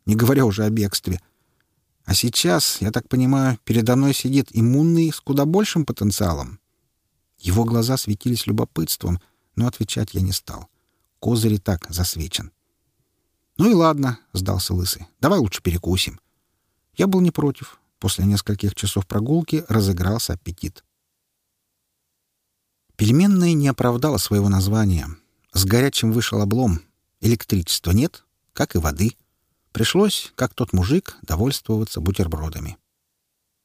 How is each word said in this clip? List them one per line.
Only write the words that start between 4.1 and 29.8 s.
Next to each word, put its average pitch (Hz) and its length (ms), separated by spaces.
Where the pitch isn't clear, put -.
сидит 131 380
иммунный 151 600
с - 80
куда 143 260
большим 175 400
потенциалом». 92 720
Его 98 220
глаза 117 320
светились 110 500
любопытством, 107 720
но 117 100
отвечать 110 460
я 98 80
не 95 100
стал. - 380
Козырь 110 360
и - 20
так 95 320
засвечен. 85 640
«Ну 196 120
и 233 40
ладно», — 147 440
сдался 95 400
Лысый. 90 340
«Давай 180 200
лучше 110 220
перекусим». - 600
Я 180 100
был 190 140
не 175 120
против. - 480
После 98 260
нескольких 101 500
часов 98 320
прогулки 151 600
разыгрался 98 640
аппетит. - 520
Пельменная 175 580
не 143 140
оправдала 123 500
своего 101 300
названия. 98 600
С 95 140
горячим 117 480
вышел 107 280
облом. 104 380
Электричества 101 680
нет, 123 340
как - 240
и 87 40
воды. 80 360
Пришлось, - 640